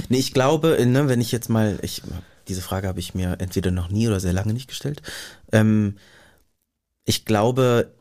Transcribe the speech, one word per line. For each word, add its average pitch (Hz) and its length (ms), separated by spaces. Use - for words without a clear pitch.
Nee, 127 100
ich 131 140
glaube, 151 520
ne, 131 240
wenn 123 120
ich 117 100
jetzt 113 180
mal, 110 320
ich, - 200
diese 92 140
Frage 95 260
habe 92 120
ich - 140
mir 92 260
entweder 90 320
noch 90 180
nie 107 180
oder 101 120
sehr 90 140
lange 101 200
nicht 127 140
gestellt. - 340
Ähm, 107 460
ich - 200
glaube, 120 760